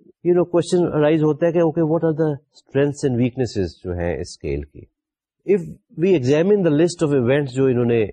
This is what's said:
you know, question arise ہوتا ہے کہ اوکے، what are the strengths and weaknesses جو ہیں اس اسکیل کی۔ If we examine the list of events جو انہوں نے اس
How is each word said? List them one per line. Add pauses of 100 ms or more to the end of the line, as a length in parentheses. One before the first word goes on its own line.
(300)
you
know,
question
arise
ہوتا
ہے
کہ
اوکے،
what
are
the
strengths
and
weaknesses (160)
جو
ہیں
اس
اسکیل
کی۔ (560)
If (440)
we
examine
the
list
of
events
جو
انہوں
نے
اس